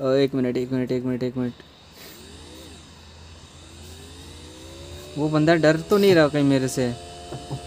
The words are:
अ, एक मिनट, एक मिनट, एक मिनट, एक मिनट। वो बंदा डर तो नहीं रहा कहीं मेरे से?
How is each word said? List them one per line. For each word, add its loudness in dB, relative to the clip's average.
अ, -4
एक 2
मिनट, -2
एक -4
मिनट, -2
एक -2
मिनट, -4
एक -6
मिनट। -2
वो -2
बंदा 4
डर 4
तो 0
नहीं 6
रहा 6
कहीं 2
मेरे 4
से? -2